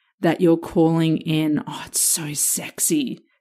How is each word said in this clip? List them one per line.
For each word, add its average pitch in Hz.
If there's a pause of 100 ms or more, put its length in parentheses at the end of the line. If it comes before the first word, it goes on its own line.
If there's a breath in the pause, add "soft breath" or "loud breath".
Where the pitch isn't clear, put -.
(200)
that 165
you're 165
calling 165
in. 156
Oh, -
it's -
so 151
sexy, - (200)